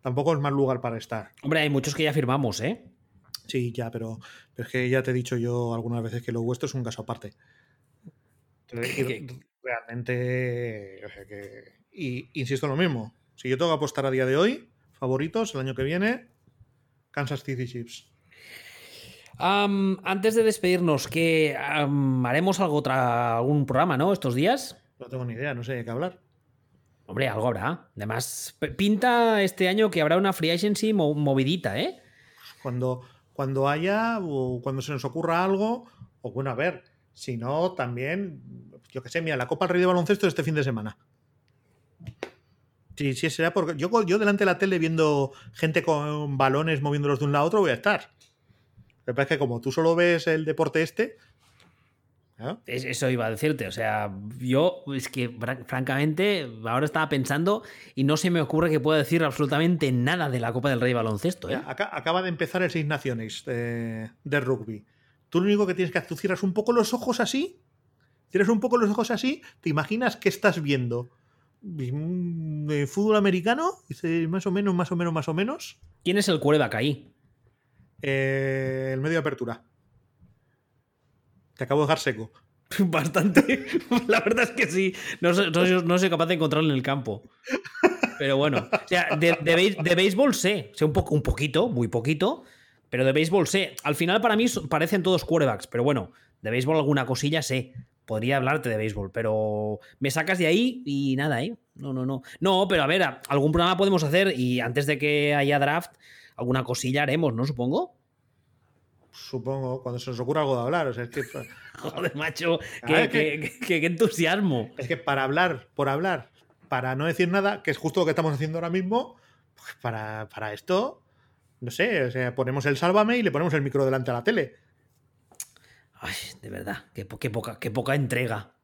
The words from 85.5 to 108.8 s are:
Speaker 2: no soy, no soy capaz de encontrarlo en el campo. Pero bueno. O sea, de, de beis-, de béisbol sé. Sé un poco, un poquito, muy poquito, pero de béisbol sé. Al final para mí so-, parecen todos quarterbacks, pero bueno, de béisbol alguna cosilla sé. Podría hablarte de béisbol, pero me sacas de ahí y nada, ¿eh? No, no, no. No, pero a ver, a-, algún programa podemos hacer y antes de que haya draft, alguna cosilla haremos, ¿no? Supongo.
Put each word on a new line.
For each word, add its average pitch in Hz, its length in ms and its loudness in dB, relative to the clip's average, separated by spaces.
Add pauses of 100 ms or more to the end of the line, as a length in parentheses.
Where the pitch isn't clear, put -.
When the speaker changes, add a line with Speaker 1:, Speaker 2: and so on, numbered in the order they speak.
Speaker 2:
no 170 140 4
soy, 185 200 4
no 175 140 4
soy 190 100 4
capaz 165 180 2
de 180 80 2
encontrarlo 156 340 2
en 139 60 2
el 127 80 2
campo. 123 400 -4 (960)
Pero 135 200 2
bueno. 135 340 2
O - 160 -2
sea, 175 220 2 (100)
de, 165 220 4
de 165 160 4
beis-, 185 260 2
de 175 120 4
béisbol 196 380 4
sé. 180 400 -2
Sé 156 120 2
un 151 80 2
poco, 175 200 2
un 151 80 4
poquito, 151 460 2
muy 120 220 0
poquito, 151 540 0 (460)
pero 123 140 0
de 131 80 6
béisbol 160 360 4
sé. 196 360 0
Al 147 120 0
final 180 260 2
para 214 160 4
mí 233 100 4
so-, 165 220 -4
parecen 170 340 2
todos 185 220 2
quarterbacks, 143 420 2
pero 120 160 -2
bueno, 131 300 0 (280)
de 110 100 -4
béisbol 131 260 2
alguna 143 280 2
cosilla 143 360 0
sé. 131 320 -4 (320)
Podría 117 320 0
hablarte 135 320 0
de 110 80 0
béisbol, 101 340 -4
pero 107 680 -2 (200)
me 139 120 0
sacas 160 260 0
de 170 100 2
ahí 240 380 2
y 139 320 0
nada, 139 260 0
¿eh? 226 140 -6 (180)
No, 139 160 -10
no, 127 140 -4
no. 131 160 -4 (180)
No, 190 300 4
pero 165 140 4
a 135 40 2
ver, 180 160 4
a-, 135 240 -2
algún 147 240 4
programa 170 240 4
podemos 185 300 4
hacer 180 340 4
y 123 220 2
antes 123 240 0
de 147 120 2
que 147 380 2
haya 143 240 4
draft, 147 320 0 (460)
alguna 127 260 0
cosilla 131 400 -2
haremos, 143 300 2
¿no? 117 120 0
Supongo. 143 540 -2 (1120)